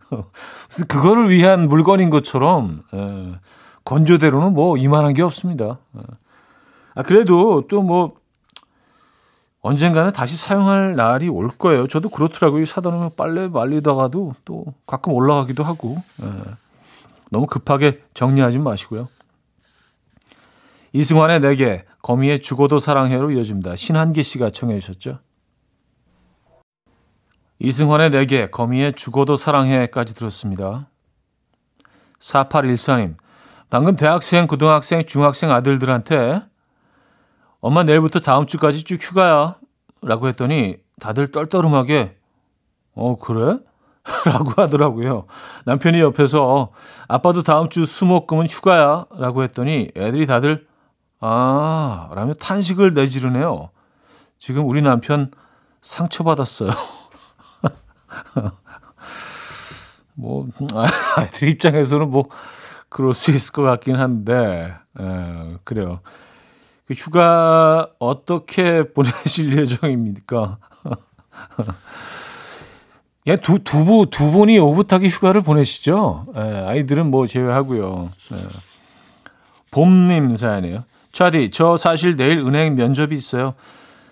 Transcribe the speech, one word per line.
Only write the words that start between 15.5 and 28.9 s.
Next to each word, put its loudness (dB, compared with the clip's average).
하고. -8
예. -10
너무 -2
급하게 0
정리하지 2
마시고요. -8
이승환의 4
내게, 0
거미의 0
죽어도 2
사랑해로 0
이어집니다. -4
신한기 0
씨가 -4
청해 -6
주셨죠. -14
이승환의 2
내게, 0
거미의 -2